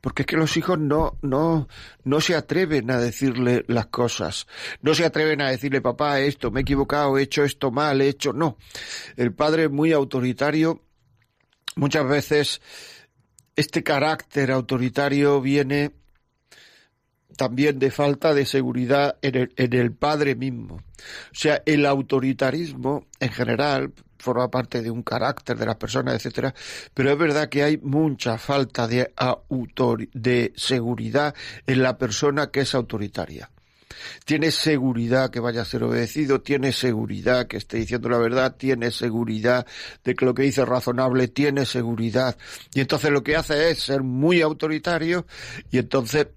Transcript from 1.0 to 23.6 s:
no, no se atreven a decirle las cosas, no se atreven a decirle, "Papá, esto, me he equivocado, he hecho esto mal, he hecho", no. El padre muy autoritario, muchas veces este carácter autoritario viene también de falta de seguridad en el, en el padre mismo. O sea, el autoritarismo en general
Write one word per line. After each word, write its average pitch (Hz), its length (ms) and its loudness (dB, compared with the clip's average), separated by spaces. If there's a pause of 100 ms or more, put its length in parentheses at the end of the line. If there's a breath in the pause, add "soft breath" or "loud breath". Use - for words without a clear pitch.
no, 147 480 0 (360 loud breath)
no 143 180 2
se - 120 2
atreven 151 560 0
a 127 60 2
decirle 120 720 0
las 117 200 0
cosas, - 580 -2 (340 loud breath)
no 151 140 2
se 170 100 2
atreven 156 380 0
a 135 80 0
decirle, 131 320 -2
"Papá, 143 380 0
esto, 139 300 -2
me 147 100 -2
he - 20 0
equivocado, 139 560 2
he 139 60 4
hecho 143 200 2
esto 139 260 -2
mal, 139 300 0
he 139 80 4
hecho", 139 240 -2
no. 139 240 -2 (600 loud breath)
El 120 180 0
padre 156 340 2
muy 151 240 2
autoritario, 143 920 0 (920)
muchas 143 320 2
veces 147 540 0 (920 loud breath)
este - 280 -2
carácter 143 680 0
autoritario 139 920 2
viene 143 480 0 (1500 soft breath)
también 135 420 0
de 135 120 2
falta 143 420 2
de 139 140 4
seguridad 127 720 0
en 131 140 -2
el, 127 220 0
en 123 180 0
el 120 180 2
padre 147 420 0
mismo. 117 420 -8
O - 580 -20
sea, - 320 0
el 147 180 4
autoritarismo 135 1200 -2 (120)
en 131 80 -2
general 135 640 -2 (260)